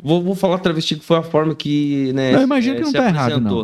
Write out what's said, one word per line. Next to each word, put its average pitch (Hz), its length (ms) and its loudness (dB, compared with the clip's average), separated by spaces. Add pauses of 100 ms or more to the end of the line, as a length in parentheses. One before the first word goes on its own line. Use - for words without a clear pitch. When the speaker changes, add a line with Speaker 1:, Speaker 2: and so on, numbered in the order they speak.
Speaker 1:
vou, 165 180 2
vou 190 140 -2
falar 185 240 0
travesti 160 380 -2
que - 60 -16
foi 165 140 2
a 160 60 0
forma 156 320 0
que, 143 580 -2
né, 135 200 2
Speaker 2:
Não, 269 80 6
eu 277 40 4
imagino 262 300 0
Speaker 1:
é, - 20 -4
Speaker 2:
que 320 60 -4
não 294 80 -2
Speaker 1:
se 285 60 0
Speaker 2:
tá 262 100 2
errado, 143 260 0
Speaker 1:
apresentou. 107 300 0